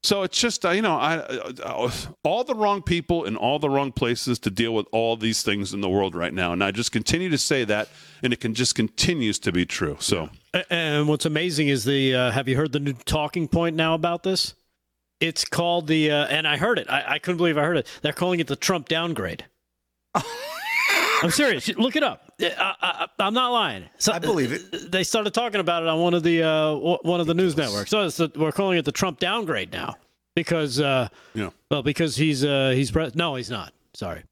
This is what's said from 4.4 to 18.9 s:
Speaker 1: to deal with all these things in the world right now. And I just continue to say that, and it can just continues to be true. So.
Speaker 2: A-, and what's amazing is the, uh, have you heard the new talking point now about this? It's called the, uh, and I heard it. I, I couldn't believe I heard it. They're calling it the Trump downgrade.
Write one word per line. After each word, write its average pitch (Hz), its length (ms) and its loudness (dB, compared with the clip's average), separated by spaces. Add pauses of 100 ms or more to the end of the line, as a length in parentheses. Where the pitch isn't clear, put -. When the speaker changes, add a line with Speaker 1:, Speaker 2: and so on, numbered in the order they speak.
Speaker 1:
to 110 100 -2
deal 113 220 0
with 107 200 0
all 113 240 2
these 113 260 -2
things 101 320 -2
in 101 60 -6
the 101 80 0
world 95 260 2
right 85 180 -2
now. 87 200 0
And 90 100 0
I 98 80 2
just 107 220 -4
continue 170 380 0
to 151 60 2
say 131 280 0
that, 104 240 -2 (340)
and 127 100 2
it 117 80 -2
can 113 140 -2
just 120 220 0
continues 113 640 0
to - 120 -2
be 87 140 2
true. 73 340 -4
So. 82 300 -2 (240)
Speaker 2:
A-, 180 180 -2
and 151 360 2
what's 151 180 0
amazing 156 420 0
is 131 160 2
the, 135 300 2
uh, 127 160 2
have 127 180 -2
you 131 80 2
heard 151 160 0
the 151 80 0
new 143 120 -2
talking 151 560 -4
point 170 280 0
now 160 180 2
about 170 280 -2
this? 190 320 -2 (680)
It's 160 240 -2
called 170 440 0
the, 156 240 4
uh, 147 140 2
and 156 200 0
I 147 120 0
heard 202 200 2
it. - 100 -4
I, 135 260 0
I 151 40 -2
couldn't 180 200 -2
believe 165 200 4
I 147 60 4
heard 170 120 2
it. 135 120 -2 (120)
They're 147 120 -2
calling 180 260 0
it 160 80 0
the 143 80 -4
Trump 170 340 -2
downgrade. 160 580 -4 (680)